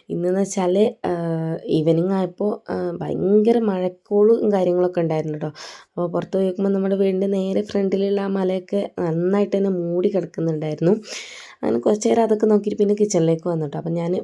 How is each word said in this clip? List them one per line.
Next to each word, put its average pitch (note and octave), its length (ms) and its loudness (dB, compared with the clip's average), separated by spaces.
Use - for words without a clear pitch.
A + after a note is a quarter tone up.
ഇന്നെന്ന് F3 320 0
വെച്ചാൽ, F#3+ 340 0
ആ, F3+ 100 -2
ഈവനിങ് E3 420 2
ആയപ്പോൾ, F#3+ 380 -2
ആ, F#3 80 -4
ഭയങ്കര G3+ 680 2
മഴക്കോളും G3+ 760 2
കാര്യങ്ങളൊക്കെ F3+ 500 2
ഉണ്ടായിരുന്നു D#3 380 -2
കേട്ടോ. D#3 120 -6
അപ്പോൾ F3 260 -6
പുറത്ത് F3 260 -2
പോയി F#3+ 100 2
നോക്കുമ്പോൾ G3 260 0
നമ്മുടെ F#3+ 260 0
വീടിൻ്റെ G3 320 0
നേരെ F#3+ 320 0
ഫ്രണ്ടിലുള്ള G3 580 0
ആ G3 100 -4
മലയൊക്കെ F#3+ 500 -2
നന്നായിട്ട് F3+ 560 0
തന്നെ G3 220 2
മൂടി F3 340 0
കിടക്കുന്നുണ്ടായിരുന്നു. E3 840 0
അങ്ങനെ A#3 240 -2
കുറച്ച് A3+ 280 0
നേരം A3+ 160 4
അതൊക്കെ G#3+ 220 2
നോക്കിയിട്ട് G#3 320 2
പിന്നെ G#3 180 2
കിച്ചണിലേക്ക് E3 520 0
വന്നു E3 180 -2
കേട്ടോ. D3 120 -8
അപ്പം D#3+ 160 -4
ഞാൻ E3+ 180 -2